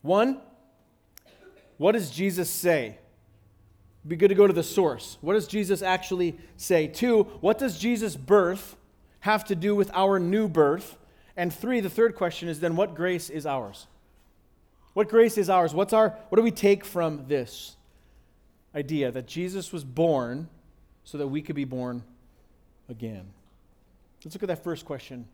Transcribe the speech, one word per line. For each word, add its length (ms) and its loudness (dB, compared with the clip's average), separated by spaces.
One, 400 0
what 160 2
does 180 -2
Jesus 380 -4
say? 480 0
It'd 80 -18
be 80 -4
good 120 6
to 60 4
go 120 8
to 60 6
the 100 0
source. 580 0
What 140 -2
does 120 2
Jesus 360 -2
actually 560 -2
say? 300 2
Two, 380 2
what 160 2
does 200 -4
Jesus' 380 -2
birth 600 2
have 260 0
to 80 -2
do 200 0
with 180 0
our 260 2
new 300 2
birth? 480 2
And 160 -2
three, 280 -2
the 100 -4
third 240 2
question 340 -4
is 120 -6
then, 160 -2
what 180 0
grace 340 -4
is 160 -10
ours? 440 -8
What 160 0
grace 260 6
is 140 0
ours? 240 2
What's 180 0
our, 240 4
what 60 4
do 60 6
we 80 2
take 360 2
from 420 -4
this 480 -6
idea 380 -2
that 140 -8
Jesus 440 -8
was 140 -10
born 640 -2
so 160 -16
that 80 -4
we 140 -4
could 160 -10
be 80 -4
born 400 -8
again? 440 -12
Let's 140 -18
look 80 -8
at 40 -6
that 140 -6
first 220 -6
question. 500 -12